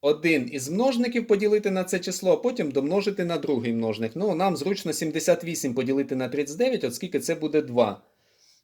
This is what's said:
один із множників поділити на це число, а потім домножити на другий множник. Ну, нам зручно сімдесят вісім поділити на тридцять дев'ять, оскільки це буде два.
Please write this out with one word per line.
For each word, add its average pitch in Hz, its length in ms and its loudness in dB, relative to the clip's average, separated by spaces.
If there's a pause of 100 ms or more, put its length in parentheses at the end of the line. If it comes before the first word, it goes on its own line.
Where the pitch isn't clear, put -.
один 151 520 2
із 135 160 -6
множників 240 580 0
поділити 208 440 2
на 185 140 0
це 185 140 -2
число, 180 340 0
а - 40 6
потім 233 340 -2
домножити 185 540 0
на 170 140 -2
другий 120 340 0
множник. 113 420 -2
Ну, 190 200 0
нам 180 220 2
зручно 170 360 -2
сімдесят 165 520 0
вісім 151 300 -4
поділити 135 420 0
на 127 120 -2
тридцять 143 300 -4
дев'ять, 247 260 0
оскільки - 360 -4
це 170 140 -2
буде 151 280 0
два. 120 400 0 (600)